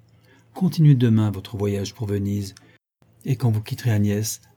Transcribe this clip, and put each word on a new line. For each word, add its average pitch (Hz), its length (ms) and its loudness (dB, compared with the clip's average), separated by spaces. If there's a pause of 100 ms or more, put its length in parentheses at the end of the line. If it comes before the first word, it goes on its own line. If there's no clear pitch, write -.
(520)
Continuez 151 440 4
demain 110 340 4
votre 98 260 -10
voyage 101 380 -4
pour 107 140 -8
Venise, 101 480 -4 (680)
et 127 120 -2
quand 117 160 0
vous 110 100 -4
quitterez 123 300 -4
Agnès, 104 480 -2 (160)